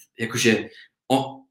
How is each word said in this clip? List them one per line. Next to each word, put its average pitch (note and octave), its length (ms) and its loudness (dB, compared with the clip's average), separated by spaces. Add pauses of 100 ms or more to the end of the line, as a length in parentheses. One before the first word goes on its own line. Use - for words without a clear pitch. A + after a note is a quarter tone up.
(200)
jakože A2+ 500 0 (420)
o-, C3 400 -2